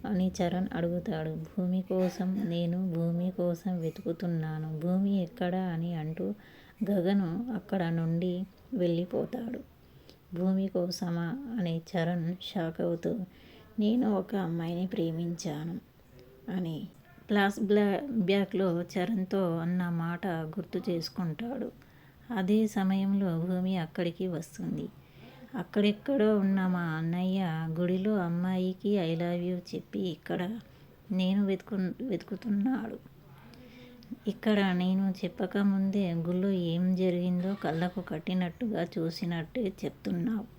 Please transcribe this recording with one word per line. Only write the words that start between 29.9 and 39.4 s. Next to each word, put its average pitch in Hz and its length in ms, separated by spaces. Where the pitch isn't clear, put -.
ఇక్కడ 175 300
నేను 185 360
వెతుకు-, 190 560
వెతుకుతున్నాడు. 208 920
ఇక్కడ 208 300
నేను 185 380
చెప్పకముందే 196 920
గుళ్ళో 180 360
ఏం 170 180
జరిగిందో 180 580
కళ్ళకు 170 460
కట్టినట్టుగా 175 840
చూసినట్టే 170 800